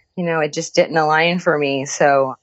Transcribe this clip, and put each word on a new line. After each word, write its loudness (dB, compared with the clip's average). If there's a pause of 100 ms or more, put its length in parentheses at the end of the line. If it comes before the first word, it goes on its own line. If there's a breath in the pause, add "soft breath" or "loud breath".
(160)
you -4
know, 0
it -2
just -8
didn't 2
align 2
for 0
me. -2
So, 2